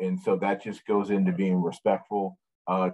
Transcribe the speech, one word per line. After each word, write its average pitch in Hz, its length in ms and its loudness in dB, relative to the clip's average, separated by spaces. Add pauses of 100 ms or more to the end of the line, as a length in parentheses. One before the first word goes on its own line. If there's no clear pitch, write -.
and 92 180 -2
so 104 160 0
that 95 260 -2
just 107 240 -12
goes 101 240 0
into 95 220 2
being 92 280 2
respectful, 95 760 -2 (280)
uh, 92 280 0